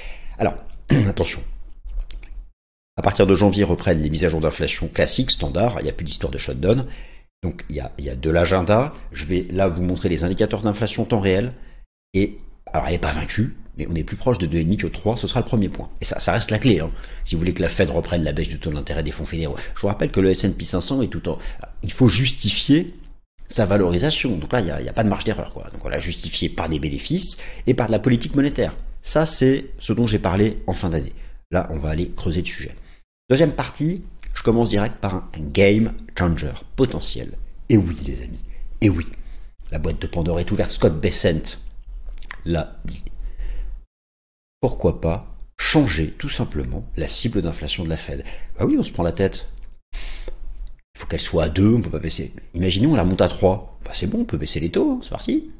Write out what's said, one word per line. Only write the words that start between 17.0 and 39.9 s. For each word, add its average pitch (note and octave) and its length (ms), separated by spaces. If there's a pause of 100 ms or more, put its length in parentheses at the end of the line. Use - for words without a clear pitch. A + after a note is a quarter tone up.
Si - 120
vous D#2+ 40
voulez E2+ 160
que - 80
la E2 60
Fed F2 220
reprenne D#2+ 340
la D2 80
baisse D#2+ 160
du D2+ 100
taux D#2+ 140
d'intérêt D#2+ 300
des D2+ 100
fonds D#2+ 140
fédéraux, D#2+ 300 (200)
je - 60
vous G2+ 60
rappelle F#2 220
que G2 100
le F#2+ 100
S F#2 160
and F#2+ 60
P F2 120
cinq - 160
cents C3+ 220
est G#2 60
tout E2+ 200
en, D#2 100 (440)
il - 100
faut B2+ 160
justifier - 840 (560)
sa A2+ 140
valorisation. G2 720
Donc D2+ 160
là, B2 80
il F2+ 60
y D#2 40
a, D2+ 80
il C2 60
y B1 60
a - 20
pas A2+ 120
de G#2+ 40
marge F#2+ 160
d'erreur, - 300
quoi. - 180
Donc - 100
on - 60
l'a C#2 100
justifié - 520
par E2 180
des D#2 100
bénéfices D2+ 600 (280)
et C3+ 60
par B2 140
de A2 60
la G#2+ 60
politique B2 360
monétaire. C#3 420 (240)
Ça, - 240
c'est C3+ 540
ce - 160
dont A#2+ 120
j'ai G#2 120
parlé G2 480
en F#2 80
fin F2+ 160
d'année. D2 240 (360)
Là, D#2+ 200
on D#2+ 80
va D2+ 100
aller D#2+ 220
creuser E2+ 300
le - 60
sujet. - 280 (560)
Deuxième C#3+ 220
partie, - 520 (300)
je - 80
commence A2+ 260
direct G#2 280
par F#2+ 180
un - 140 (100)
game G2 560 (240)
changer D#2 340 (240)
potentiel. - 640 (320)
Et A2+ 80
oui, E2+ 260
les C2 160
amis, - 240 (380)
et G#2 80
oui. E2 160 (640)
La D#2 80
boîte D#2+ 240